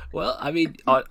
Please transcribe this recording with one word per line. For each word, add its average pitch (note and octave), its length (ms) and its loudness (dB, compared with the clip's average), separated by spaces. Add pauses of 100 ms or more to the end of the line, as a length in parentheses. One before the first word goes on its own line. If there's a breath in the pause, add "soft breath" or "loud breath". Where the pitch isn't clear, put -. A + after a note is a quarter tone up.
(120)
Well, - 280 -2
I D3 120 -4
mean, E3 240 0 (120)
hon-, C3 240 4